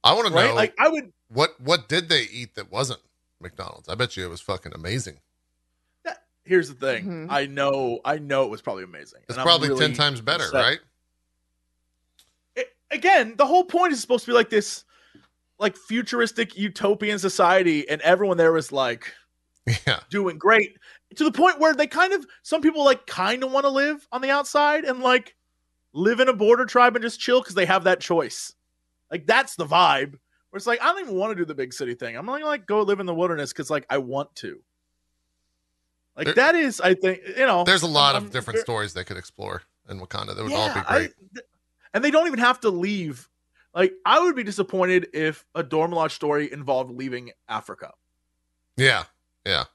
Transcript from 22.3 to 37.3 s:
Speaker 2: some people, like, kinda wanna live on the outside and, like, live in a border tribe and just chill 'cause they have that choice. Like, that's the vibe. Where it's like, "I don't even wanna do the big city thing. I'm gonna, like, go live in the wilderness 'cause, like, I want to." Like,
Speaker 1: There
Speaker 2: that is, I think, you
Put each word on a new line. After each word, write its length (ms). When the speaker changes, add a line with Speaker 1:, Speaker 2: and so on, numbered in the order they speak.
Speaker 2:
some 180
people, 240
like, 220
kinda 400
wanna 220
live 420
on 100
the 80
outside 560
and, 160
like, 340
live 260
in 100
a 40
border 320
tribe 300
and 80
just 160
chill 240
'cause 120
they 100
have 200
that 140
choice. 540
Like, 140
that's 300
the 100
vibe. 460
Where 80
it's 100
like, 140
"I 40
don't 160
even 140
wanna 200
do 100
the 100
big 180
city 220
thing. 220
I'm 80
gonna, 200
like, 200
go 160
live 180
in 60
the 80
wilderness 400
'cause, 160
like, 200
I 100
want 380
to." 240
Like, 100
Speaker 1:
There 100
Speaker 2:
that 200
is, 260
I 120
think, 320
you 200